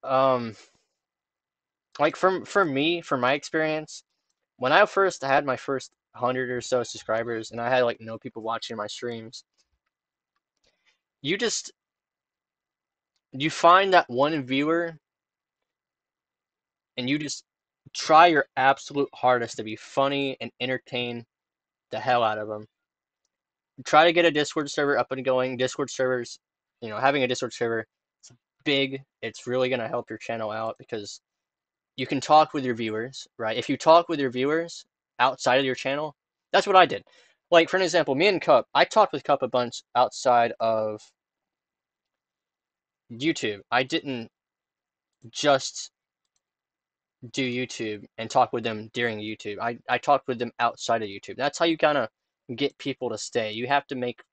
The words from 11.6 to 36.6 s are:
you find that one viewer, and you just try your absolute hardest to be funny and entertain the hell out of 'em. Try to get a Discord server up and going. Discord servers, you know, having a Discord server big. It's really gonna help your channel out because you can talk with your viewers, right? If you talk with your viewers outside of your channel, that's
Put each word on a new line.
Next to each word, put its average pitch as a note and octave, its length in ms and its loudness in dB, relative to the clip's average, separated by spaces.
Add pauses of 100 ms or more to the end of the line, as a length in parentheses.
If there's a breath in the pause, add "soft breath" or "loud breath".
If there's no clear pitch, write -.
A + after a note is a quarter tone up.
you C#3 180 -2
find F#3+ 420 6
that E3+ 160 6
one C#3 360 0
viewer, D#3 520 -2 (2000)
and B2+ 120 -6
you D3 100 -2
just D3 260 -10 (500)
try E3 320 8
your D#3 200 4 (100)
absolute C#3 580 0
hardest B2 420 0
to A2 80 -8
be G#2+ 120 -10
funny C#3 640 -2
and A#2 100 -12 (100)
entertain A#2+ 640 -6 (680)
the A2 100 -8
hell A#2+ 220 2
out G#2+ 160 0
of G#2+ 120 -8
'em. G#2+ 160 -10 (1160)
Try D#3 200 6
to F3 80 4
get E3+ 120 4
a E3+ 60 6
Discord D3 400 -2
server C#3+ 280 0
up A#2+ 140 -2
and C3 120 -8
going. B2+ 320 0
Discord B2+ 340 -2
servers, B2+ 480 -4 (440)
you A#2 60 -12
know, G#2+ 100 -8
having C3+ 240 2
a B2 60 0
Discord B2 240 -4
server A#2 340 -4 (760)
big. C3+ 380 -2 (200)
It's A2+ 240 -12
really B2+ 220 0
gonna A#2+ 200 -2
help A#2 220 -6
your A2 80 -10
channel A2+ 320 -6
out A2 280 -8
because G#2+ 420 -12 (760)
you C3 100 -6
can C#3 140 -4
talk D3+ 340 4
with C#3+ 100 -2
your B2 100 -2
viewers, A2+ 520 -8 (120)
right? A2 180 -4
If A#2+ 120 -6
you C#3 80 -2
talk E3+ 320 6
with D#3 120 -2
your C3+ 100 0
viewers D3+ 540 -4 (340)
outside B2+ 400 2
of C#3 60 2
your C3 100 -2
channel, C#3+ 420 -6 (360)
that's F#3 140 4